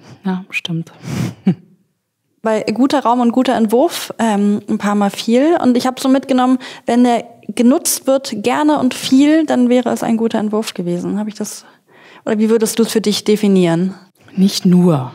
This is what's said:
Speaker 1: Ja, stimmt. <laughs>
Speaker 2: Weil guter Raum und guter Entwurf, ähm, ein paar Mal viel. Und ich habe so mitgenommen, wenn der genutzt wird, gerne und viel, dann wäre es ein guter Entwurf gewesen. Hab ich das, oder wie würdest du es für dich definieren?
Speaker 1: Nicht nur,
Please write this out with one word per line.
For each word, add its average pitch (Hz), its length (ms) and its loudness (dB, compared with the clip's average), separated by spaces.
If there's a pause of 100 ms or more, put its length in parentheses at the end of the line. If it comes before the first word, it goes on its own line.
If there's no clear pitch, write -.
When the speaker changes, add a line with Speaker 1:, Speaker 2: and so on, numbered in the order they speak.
(260)
Speaker 1:
Ja, 185 240 -6
stimmt. - 420 -8 (540)
<laughs> - 100 2 (840)
Speaker 2:
Weil 220 220 -4
guter 254 380 -2
Raum 240 180 0
und 233 120 0
guter 254 240 0
Entwurf, 233 600 -2
ähm, 202 520 0
ein 214 80 -2
paar 202 180 -2
Mal 202 140 0
viel. 269 520 0
Und 247 160 2
ich 247 80 -2
habe 254 140 -4
so 277 80 -4
mitgenommen, 262 500 2 (280)
wenn 240 180 2
der 240 220 2 (240)
genutzt 247 580 0
wird, 269 240 0 (100)
gerne 277 380 0
und 254 140 0
viel, 294 520 2
dann 247 240 2
wäre 247 200 2
es 233 140 -2
ein 233 120 0
guter 226 240 0
Entwurf 214 340 -4
gewesen. 180 460 -4
Hab 214 80 -6
ich 208 80 -10
das, - 300 -12 (600)
oder 226 140 0
wie 220 100 2
würdest 220 300 0
du 226 40 4
es 220 80 -2
für 214 100 0
dich 202 240 -2
definieren? 190 680 2 (420)
Speaker 1:
Nicht 190 300 0
nur, 175 500 4